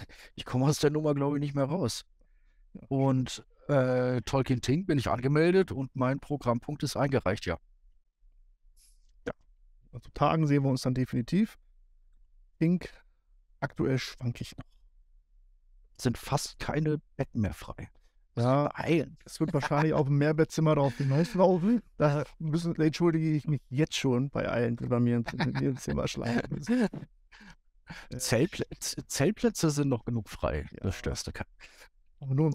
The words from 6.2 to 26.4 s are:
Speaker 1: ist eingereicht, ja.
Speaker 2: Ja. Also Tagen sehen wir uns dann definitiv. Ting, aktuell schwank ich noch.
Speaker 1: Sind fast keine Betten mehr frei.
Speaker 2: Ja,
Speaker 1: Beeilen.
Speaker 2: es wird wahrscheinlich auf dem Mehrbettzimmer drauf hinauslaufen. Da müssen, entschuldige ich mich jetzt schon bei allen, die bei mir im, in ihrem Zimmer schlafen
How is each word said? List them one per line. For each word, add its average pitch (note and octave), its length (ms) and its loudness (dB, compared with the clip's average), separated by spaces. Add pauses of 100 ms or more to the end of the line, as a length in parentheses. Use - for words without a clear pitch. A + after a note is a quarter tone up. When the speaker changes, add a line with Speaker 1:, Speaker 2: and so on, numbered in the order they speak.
Speaker 1:
ist C#3 120 -2
eingereicht, B2+ 500 0
ja. E2+ 120 -2 (1700)
Speaker 2:
Ja. - 80 -8 (580)
Also - 220 -18
Tagen D#3+ 340 2
sehen C#3+ 160 4
wir C3+ 60 2
uns C3 140 0
dann B2+ 100 0
definitiv. C3 640 -2 (1040)
Ting, E3+ 240 2 (800)
aktuell C3+ 360 -2
schwank - 440 -6
ich - 160 -12
noch. - 80 -16 (1300)
Speaker 1:
Sind A#2 180 0
fast - 420 -6
keine D3+ 400 -2 (160)
Betten - 260 -4
mehr G2 140 -2
frei. - 340 -14 (480)
Speaker 2:
Ja, C3 300 2
Speaker 1:
Beeilen. - 580 -2
Speaker 2:
es - 140 -10
wird D#3+ 140 0
wahrscheinlich D3 400 2
auf C#3+ 140 2
dem C#3+ 120 2
Mehrbettzimmer D#3 560 2
drauf C#3 220 2
hinauslaufen. F3 840 4 (160)
Da D3 260 2 (140)
müssen, E3 420 -2
entschuldige D#3+ 560 2
ich D3 120 -4
mich D3 220 0
jetzt C#3 260 0
schon C3 340 2
bei - 180 -4
allen, A#2 300 0
die B2 80 -8
bei B2 140 2
mir A#2+ 180 4
im, A#2 80 -2 (140)
in C3 200 -2
ihrem C3+ 180 0
Zimmer C3+ 300 -4
schlafen - 440 -2